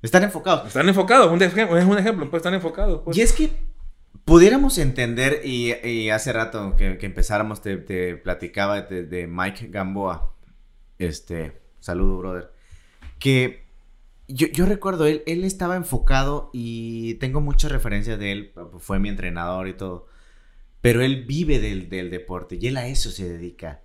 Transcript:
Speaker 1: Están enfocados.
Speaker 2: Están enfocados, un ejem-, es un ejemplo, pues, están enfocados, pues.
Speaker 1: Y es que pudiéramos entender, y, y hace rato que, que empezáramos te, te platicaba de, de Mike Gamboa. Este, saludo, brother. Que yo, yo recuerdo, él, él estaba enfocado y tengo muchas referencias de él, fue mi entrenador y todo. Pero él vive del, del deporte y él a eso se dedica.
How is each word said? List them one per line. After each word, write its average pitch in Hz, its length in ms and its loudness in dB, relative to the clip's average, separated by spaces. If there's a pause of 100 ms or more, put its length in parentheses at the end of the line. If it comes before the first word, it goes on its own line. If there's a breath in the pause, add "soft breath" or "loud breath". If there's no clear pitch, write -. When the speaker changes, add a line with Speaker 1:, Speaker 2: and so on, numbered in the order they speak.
Speaker 1:
Están 180 220 4
enfocados. 185 440 -2
Speaker 2:
Están 147 220 2
enfocados, 190 420 6
un 170 80 2
ejem-, 185 380 2
es 180 80 6
un 202 120 6
ejemplo, 151 320 -2
pues, 165 120 -2
están 175 120 -2
enfocados, 165 520 0
pues. 143 120 -4
Speaker 1:
Y 220 40 4
es 247 100 6
que 311 180 4 (760)
pudiéramos 180 520 8
entender, 131 680 0
y, 120 280 -2 (140)
y 113 220 -2
hace 110 240 0
rato 110 420 -2
que, 95 220 4
que - 80 -10
empezáramos 104 560 -2
te, 98 160 -6
te 90 400 -4
platicaba 101 640 -4
de, 92 240 -8
de 87 220 -8
Mike 95 420 -6
Gamboa. 95 640 -4 (680)
Este, 82 600 -8 (180)
saludo, 92 400 0
brother. 90 320 -10 (680 soft breath)
Que 131 460 0 (640)
yo, 135 200 0
yo 165 180 0
recuerdo, 196 420 0
él, 151 180 0
él 170 200 -4
estaba 185 320 -4
enfocado 135 760 0
y 113 600 -8
tengo 131 260 -2
muchas 143 300 4
referencias 110 480 -2
de 101 140 -6
él, 101 200 -10 (260)
fue 98 200 -4
mi 98 100 2
entrenador 90 600 -6
y 92 40 -10
todo. 101 340 -12 (720)
Pero 120 200 4
él 131 240 -2
vive 143 340 2
del, 95 280 -4
del 90 240 -8
deporte 90 480 -10
y 107 80 -4
él 131 80 -2
a 123 120 -6
eso 131 220 0
se 92 200 -8
dedica. 85 560 -14